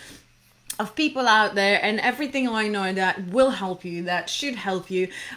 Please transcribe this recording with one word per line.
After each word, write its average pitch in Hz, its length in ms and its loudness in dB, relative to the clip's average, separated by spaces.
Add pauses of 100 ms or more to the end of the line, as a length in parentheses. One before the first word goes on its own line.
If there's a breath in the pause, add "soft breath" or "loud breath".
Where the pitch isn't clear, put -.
(800 loud breath)
of 214 160 -4
people 262 340 0
out 214 260 4
there 196 280 4
and 214 180 0
everything 262 480 0
I 220 200 0
know 196 260 -2
that 190 340 0
will 262 220 4
help 190 340 -4
you, 170 200 -6
that 175 260 -2
should 277 260 -4
help 190 340 -4
you. 185 180 0 (280 loud breath)